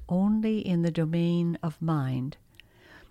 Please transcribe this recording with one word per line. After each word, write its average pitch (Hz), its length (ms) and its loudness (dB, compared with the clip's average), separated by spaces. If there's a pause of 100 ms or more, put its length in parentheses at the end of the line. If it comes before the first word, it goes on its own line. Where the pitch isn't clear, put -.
only 214 520 2
in 175 200 0
the 170 100 2
domain 170 720 0
of 165 200 -6
mind. 135 560 -2 (720)